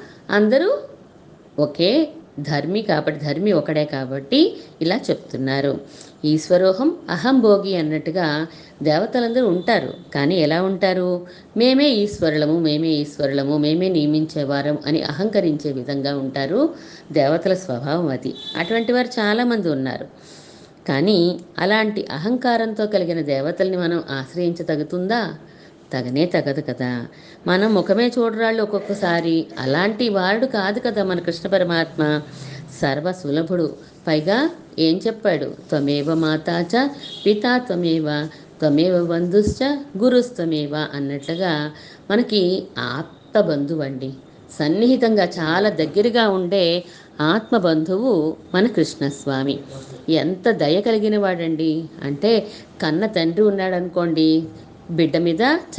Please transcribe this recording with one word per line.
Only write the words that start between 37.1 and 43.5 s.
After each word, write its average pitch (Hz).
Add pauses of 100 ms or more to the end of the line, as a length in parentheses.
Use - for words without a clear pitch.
పితా 226
త్వమేవ, 160 (300)
త్వమేవ 170
బంధుశ్చ 190 (220)
గురుస్త్వమేవ" 160
అన్నట్లుగా 151 (400)
మనకి 202 (160)
ఆప్త 127
బంధువు 151